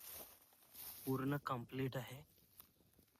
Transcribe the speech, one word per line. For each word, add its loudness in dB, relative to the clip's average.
पूर्ण 4
कम्प्लीट 0
आहे. -6